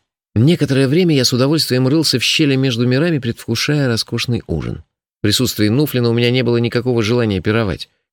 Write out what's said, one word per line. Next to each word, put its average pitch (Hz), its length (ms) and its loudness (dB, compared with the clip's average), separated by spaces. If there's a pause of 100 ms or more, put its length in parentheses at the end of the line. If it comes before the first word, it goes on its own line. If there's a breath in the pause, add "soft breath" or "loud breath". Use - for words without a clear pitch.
(360)
Некоторое 135 520 2
время 165 280 2
я 127 100 2
с - 80 -2
удовольствием 131 540 0
рылся 143 320 0
в - 40 -6
щели 143 320 0
между 123 320 0
мирами, 143 320 0
предвкушая 120 680 -2
роскошный 117 600 -4
ужин. 58 360 -6 (360)
В - 20 -20
присутствии 107 460 0
Нуфлина 123 420 0
у 117 40 2
меня 120 160 2
не 127 140 2
было 120 140 0
никакого 117 440 0
желания 107 400 0
пировать, 107 480 -2 (240)